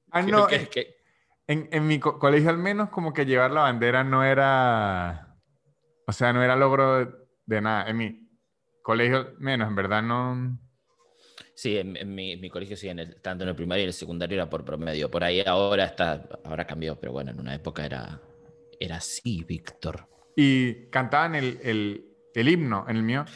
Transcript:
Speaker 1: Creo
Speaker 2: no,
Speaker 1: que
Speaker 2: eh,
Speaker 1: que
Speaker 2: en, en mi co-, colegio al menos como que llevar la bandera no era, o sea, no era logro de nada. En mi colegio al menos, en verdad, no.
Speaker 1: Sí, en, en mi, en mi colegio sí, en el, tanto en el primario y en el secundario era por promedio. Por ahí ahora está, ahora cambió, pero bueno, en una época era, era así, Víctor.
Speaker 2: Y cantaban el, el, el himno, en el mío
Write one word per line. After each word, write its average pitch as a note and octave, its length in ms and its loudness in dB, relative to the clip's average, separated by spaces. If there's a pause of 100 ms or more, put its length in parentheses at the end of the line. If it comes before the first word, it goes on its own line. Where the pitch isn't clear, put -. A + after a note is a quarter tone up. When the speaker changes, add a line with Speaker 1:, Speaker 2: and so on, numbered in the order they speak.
(240)
Speaker 1:
Creo G3+ 160 2
Speaker 2:
no, G3+ 80 6
Speaker 1:
que G3+ 80 2
Speaker 2:
eh, F#3 160 -4
Speaker 1:
que - 260 -6 (480)
Speaker 2:
en, D3+ 260 -2
en D3+ 140 0
mi D3+ 140 2
co-, C#3 180 0
colegio D3 320 6
al E3+ 80 2
menos G3+ 320 -2
como D#3+ 240 -4
que C#3+ 140 0
llevar C3 240 4
la D3+ 100 2
bandera B2 420 4
no C3+ 200 2
era, A#2+ 1120 2 (720)
o G#2+ 40 -2
sea, A#2+ 220 2
no B2 100 2
era B2+ 120 4
logro C3 720 2 (180)
de A2 160 0
nada. G#2+ 280 0
En A2+ 80 -2
mi A2 300 -6 (540)
colegio A#2+ 360 2
al - 200 -6
menos, C3 300 -2
en G#2 80 -4
verdad, G2 260 0
no. B2 580 -4 (920)
Speaker 1:
Sí, G#2 240 -4
en, F#2+ 180 -6
en G2 200 -10
mi, F#2+ 180 -8
en F2+ 80 -14
mi F#2 80 -12
colegio G2 260 -10
sí, F#2+ 140 -12
en E2+ 100 -10
el, E2+ 220 -14
tanto F#2 220 -8
en F#2 80 -2
el E2+ 40 -6
primario F2+ 260 -2
y G2 40 0
en F2+ 40 -4
el F2 40 -6
secundario E2+ 420 -8
era E2+ 140 -2
por - 160 -6
promedio. D#2 460 -4
Por E2+ 120 -2
ahí F2+ 220 2
ahora G2 400 2
está, E2 420 -2 (160)
ahora D#2+ 220 -6
cambió, D#2 340 -8
pero - 120 -8
bueno, C2+ 200 -8
en - 80 -12
una C#2 160 -8
época D2+ 280 -8
era, C#2 380 -10 (580)
era E2 180 -6
así, F2+ 460 -6
Víctor. - 640 -10 (280)
Speaker 2:
Y C3 560 2
cantaban C#3+ 420 0
el, C3 300 -4
el, G#2+ 500 -4 (220)
el A#2 120 2
himno, D3 400 2
en A2+ 100 -2
el A2+ 40 0
mío B2+ 240 -2 (100)